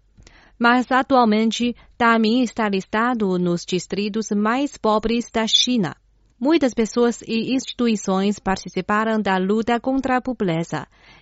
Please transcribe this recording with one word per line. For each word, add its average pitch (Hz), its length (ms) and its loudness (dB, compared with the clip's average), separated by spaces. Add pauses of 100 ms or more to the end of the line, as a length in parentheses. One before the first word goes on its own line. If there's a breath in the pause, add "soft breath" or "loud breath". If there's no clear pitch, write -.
(580 soft breath)
Mas, 240 320 2
atualmente, 240 840 2 (200 soft breath)
Daming 226 460 2
está 220 260 -2
listado 208 720 0
nos 175 260 0
distritos 202 720 -4
mais 226 420 0
pobres 220 560 0
da 220 140 0
China. 214 480 0 (420)
Muitas 277 380 2
pessoas 240 480 0
e 226 320 -2
instituições 208 840 -2
participaram 208 840 -2
da 196 160 0
luta 220 420 0
contra 262 360 -2
a 254 40 0
pobreza. 170 640 -4 (380 soft breath)